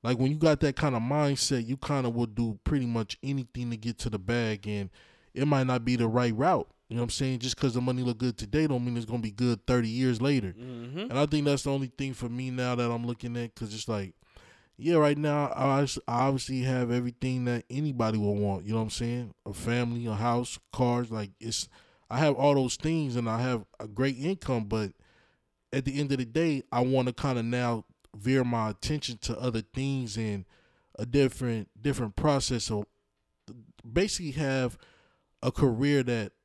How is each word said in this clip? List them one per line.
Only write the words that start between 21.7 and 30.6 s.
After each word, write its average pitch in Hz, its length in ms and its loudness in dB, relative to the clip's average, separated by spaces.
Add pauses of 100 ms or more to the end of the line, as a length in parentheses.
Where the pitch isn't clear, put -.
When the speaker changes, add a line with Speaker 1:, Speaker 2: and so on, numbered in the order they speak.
Speaker 1:
I 117 100 -4
have 147 160 4
all 143 200 4
those 131 200 2
things, 151 400 -2
and 117 140 0
I 113 120 0
have 123 240 0 (140)
a 113 80 -10
great 123 320 -2
income, 135 460 -2
but 107 260 -2 (800)
at 139 140 -2
the 139 140 -2
end 143 120 0
of 135 80 2
the 127 60 -2
day, 147 360 2 (100)
I 123 100 2
wanna 127 320 2
kinda 127 280 0
now 117 440 0 (300)
veer 127 280 2
my 113 260 0
attention 123 500 -4
to - 200 -4
other 117 220 -2
things 131 560 -4
and 104 280 -2 (540)